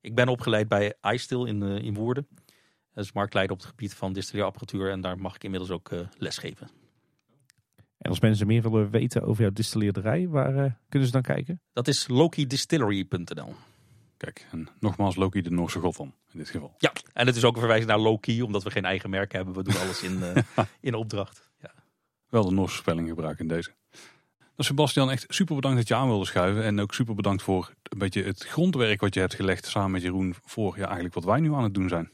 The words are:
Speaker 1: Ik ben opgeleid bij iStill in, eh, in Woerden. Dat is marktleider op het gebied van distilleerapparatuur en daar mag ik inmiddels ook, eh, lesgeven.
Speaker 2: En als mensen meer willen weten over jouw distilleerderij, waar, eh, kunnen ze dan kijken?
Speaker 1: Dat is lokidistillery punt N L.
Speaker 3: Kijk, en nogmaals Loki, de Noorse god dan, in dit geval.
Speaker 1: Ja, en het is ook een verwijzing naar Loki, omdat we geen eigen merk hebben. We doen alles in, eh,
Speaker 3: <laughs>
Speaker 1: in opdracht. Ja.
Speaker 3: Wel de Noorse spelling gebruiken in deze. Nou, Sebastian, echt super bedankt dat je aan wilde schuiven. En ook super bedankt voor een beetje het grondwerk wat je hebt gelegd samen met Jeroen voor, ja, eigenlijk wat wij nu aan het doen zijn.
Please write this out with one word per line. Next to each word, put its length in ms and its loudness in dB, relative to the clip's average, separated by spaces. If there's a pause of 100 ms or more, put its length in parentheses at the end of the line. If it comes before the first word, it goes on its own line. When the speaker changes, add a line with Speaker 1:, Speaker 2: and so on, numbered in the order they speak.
Speaker 1:
Ik 140 -12
ben 140 4
opgeleid 400 0
bij 320 2
iStill 460 -2
in, 160 -2
eh, 200 -2
in 120 -4
Woerden. 320 -2 (680)
Dat 100 -6
is 80 -14
marktleider 420 0
op 60 -12
het 100 -18
gebied 240 -10
van 180 -6
distilleerapparatuur 800 -4
en 100 -6
daar 180 -4
mag 160 -8
ik 100 -18
inmiddels 260 -6
ook, 200 -8
eh, 100 -4 (180)
lesgeven. 500 -8 (1300)
Speaker 2:
En 120 -4
als 100 0
mensen 260 4
meer 160 4
willen 280 2
weten 320 0
over 200 2
jouw 100 4
distilleerderij, 760 0
waar, 360 0
eh, 60 2 (180)
kunnen 200 2
ze 60 -2
dan 80 4
kijken? 380 -2 (120)
Speaker 1:
Dat 160 -2
is 200 0
lokidistillery 960 2
punt 300 -4
N 60 -10
L. 140 -12 (600)
Speaker 3:
Kijk, 340 -14
en 180 -10 (120)
nogmaals 360 0
Loki, 260 2
de 80 -4
Noorse 280 0
god 180 0
dan, 180 -12 (180)
in 60 -14
dit 120 -10
geval. 280 -10
Speaker 1:
Ja, 140 2 (200)
en 140 2
het 100 4
is 80 2
ook 80 8
een 60 -4
verwijzing 320 4
naar 80 6
Loki, 440 2
omdat 200 -2
we 80 -6
geen 140 -2
eigen 260 -2
merk 220 -2
hebben. 220 -6
We 80 -4
doen 180 0
alles 220 -4
in, 200 -4
eh, 200 2 (140)
Speaker 3:
<laughs> 80 4 (160)
Speaker 1:
in 140 -2
opdracht. 560 -6 (100)
Ja. 100 -18 (580)
Speaker 3:
Wel 200 2
de 60 2
Noorse 220 0
spelling 320 -2
gebruiken 400 -6
in 60 -2
deze. 160 -4 (680)
Nou, 300 -4
Sebastian, 420 4
echt 180 -4
super 260 0
bedankt 240 2
dat 100 2
je 60 4
aan 140 2
wilde 160 2
schuiven. 400 2
En 160 2
ook 140 -2
super 200 0
bedankt 280 0
voor 300 0 (100)
een 160 -10
beetje 240 -2
het 220 -6
grondwerk 560 2
wat 140 2
je 60 2
hebt 140 0
gelegd 320 0
samen 240 0
met 120 0
Jeroen 320 -2 (100)
voor, 340 -4
ja, 60 -4
eigenlijk 300 -6
wat 100 -6
wij 160 4
nu 140 2
aan 80 0
het 120 0
doen 140 0
zijn. 260 -2